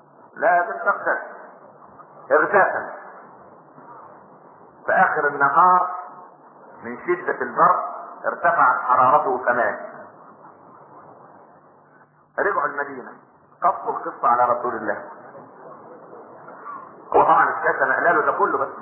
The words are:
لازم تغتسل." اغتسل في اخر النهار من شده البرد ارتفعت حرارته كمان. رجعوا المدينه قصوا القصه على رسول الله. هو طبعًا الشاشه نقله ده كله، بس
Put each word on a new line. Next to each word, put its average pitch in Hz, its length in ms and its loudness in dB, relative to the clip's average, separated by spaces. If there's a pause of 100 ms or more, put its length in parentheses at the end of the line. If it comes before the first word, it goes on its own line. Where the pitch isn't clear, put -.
(340)
لازم 175 380 0 (140)
تغتسل." 170 320 -2 (1120)
اغتسل 170 580 2 (2000)
في 120 60 0
اخر 156 360 2
النهار 143 600 4 (960)
من 117 140 -10
شده - 440 -4
البرد 135 420 2 (420)
ارتفعت 135 560 2
حرارته 127 640 2
كمان. 117 320 0 (2500)
رجعوا 165 260 0
المدينه 139 460 -8 (520)
قصوا 190 340 0
القصه - 300 -4
على 123 180 4
رسول 120 300 0
الله. 107 280 -6 (2000)
هو - 100 8
طبعًا - 260 4
الشاشه 160 360 -2
نقله 151 360 2
ده 143 100 0
كله، 165 260 0
بس 135 120 -4 (120)